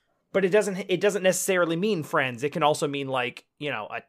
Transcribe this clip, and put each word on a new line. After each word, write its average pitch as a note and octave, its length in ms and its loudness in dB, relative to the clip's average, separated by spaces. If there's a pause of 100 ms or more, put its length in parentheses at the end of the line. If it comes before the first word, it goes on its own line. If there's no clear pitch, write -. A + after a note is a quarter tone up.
(340)
But F#3+ 100 2
it F#3+ 60 4
doesn't, G3 400 2
it F#3 100 0
doesn't F#3+ 240 0
necessarily F3+ 540 2
mean F#3 260 0
friends. C3 400 -2
It C#3+ 80 0
can E3+ 100 -4
also D3 280 2
mean, C#3 180 -6
like, C3 380 -4 (120)
you D3 120 -6
know, A2 200 -6
a A#2 200 -8